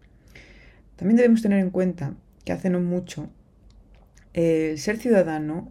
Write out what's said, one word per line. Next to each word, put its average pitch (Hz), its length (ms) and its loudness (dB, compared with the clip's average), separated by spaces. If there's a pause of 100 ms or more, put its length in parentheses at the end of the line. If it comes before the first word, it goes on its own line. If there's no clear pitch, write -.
(960)
También 202 180 2
debemos 233 260 6
tener 202 180 2
en 185 100 0
cuenta 180 460 -2 (280)
que - 80 -6
hace 185 180 -2
no 180 120 0
mucho, 175 480 -6 (1040)
eh, 160 380 0
el 156 60 -6
ser 208 200 -4
ciudadano, 165 720 0